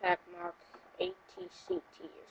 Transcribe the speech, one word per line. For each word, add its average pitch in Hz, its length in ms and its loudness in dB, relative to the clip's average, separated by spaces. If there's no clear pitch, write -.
Pack 180 180 8
Mock 175 160 -4
A - 60 2
T 370 80 0
C - 260 -2
T - 280 -6
or - 280 -14